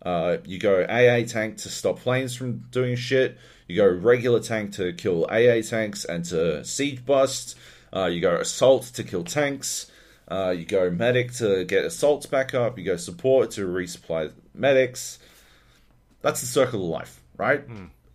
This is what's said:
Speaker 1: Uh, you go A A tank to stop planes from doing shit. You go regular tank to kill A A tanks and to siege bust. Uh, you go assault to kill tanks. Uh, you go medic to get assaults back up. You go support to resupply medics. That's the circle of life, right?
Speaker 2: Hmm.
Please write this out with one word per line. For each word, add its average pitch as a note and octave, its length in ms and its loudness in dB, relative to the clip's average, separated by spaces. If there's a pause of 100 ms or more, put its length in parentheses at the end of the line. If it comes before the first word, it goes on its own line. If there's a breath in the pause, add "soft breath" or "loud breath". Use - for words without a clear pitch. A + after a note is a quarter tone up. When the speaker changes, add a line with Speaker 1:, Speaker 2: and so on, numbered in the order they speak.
Speaker 1:
Uh, F2 440 0
you F2+ 120 -10
go F#2+ 300 2
A A#2+ 320 4
A A#2 60 0
tank A2 320 -6
to - 100 -12
stop - 320 -2
planes B2+ 340 -2
from B2 260 -8 (100)
doing B2 260 -2
shit. B2+ 400 0 (320 loud breath)
You F2 80 -6
go G2+ 120 8
regular A2+ 520 4
tank G#2+ 360 -4
to F2+ 180 -2
kill F2 360 0
A A#2 280 6
A A2+ 40 0
tanks A2 440 -4
and E2+ 200 -4
to D#2+ 380 -2
siege C3+ 400 -6
bust. C3+ 520 0 (380 loud breath)
Uh, F#2+ 120 0
you F2 140 -2
go F2 160 4
assault B2+ 480 4 (100)
to A2+ 100 -8
kill F2+ 200 -6
tanks. C#3 680 -4 (360 soft breath)
Uh, F#2 300 -2
you E2 80 -8
go F#2 260 0
medic B2 440 0
to G2 300 2
get F#2 200 0
assaults C#3+ 400 0
back C3 300 -2
up. A#2 240 -2
You F#2 60 -10
go F#2 120 0
support A2 560 2
to G2+ 140 -6
resupply F2 680 -6 (220)
medics. C3 640 0 (1040 soft breath)
That's D3+ 180 -2
the B2+ 60 -8
circle B2 380 0
of E2+ 40 -4
life, - 320 -8 (160)
right? A#2 240 0
Speaker 2:
Hmm. G#2+ 260 -16 (280)